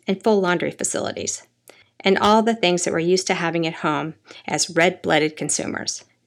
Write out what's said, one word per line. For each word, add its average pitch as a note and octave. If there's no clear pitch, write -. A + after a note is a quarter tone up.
and G3
full G#3
laundry E3+
facilities, -
and G3
all G#3+
the A3+
things F3+
that -
we're E3+
used F3+
to F#3
having E3+
at E3
home D#3
as D3+
red-blooded E3
consumers. -